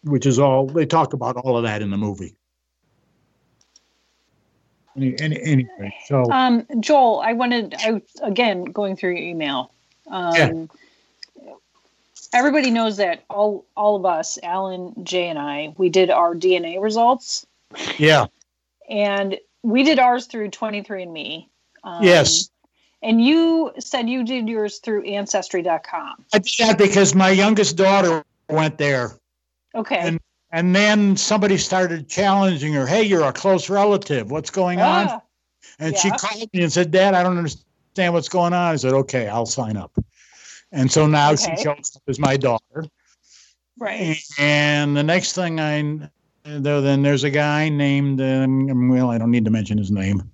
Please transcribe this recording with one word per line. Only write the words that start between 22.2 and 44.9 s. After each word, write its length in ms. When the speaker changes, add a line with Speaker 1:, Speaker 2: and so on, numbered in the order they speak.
Speaker 2:
and 240
you 540
said 300
you 160
did 240
yours 320
through 240
ancestry 580
dot 220
com. 400
Speaker 1:
I 40
did 200
that 200
because 360
my 160
youngest 460
daughter 480
went 280
there. 360
Speaker 2:
Okay. 220
Speaker 1:
And, 200
and 240
then 420
somebody 400
started 520
challenging 640
her, 120
"Hey, 200
you're 180
a 100
close 380
relative. 600
What's 180
going 300
on?" 280
Speaker 2:
Ah, 140
Speaker 1:
And 180
she 120
Speaker 2:
yeah. 80
Speaker 1:
called 360
me 120
and 80
said, 180
"Dad, 240
I 80
don't 160
understand 760
what's 140
going 240
on." 200
I 40
said, 160
"Okay, 360
I'll 180
sign 300
up." 160
And 180
so 160
now 260
Speaker 2:
Okay. 220
Speaker 1:
she 80
shows 320
up 140
as 100
my 180
daughter. 480
Speaker 2:
Right. 380
Speaker 1:
And 560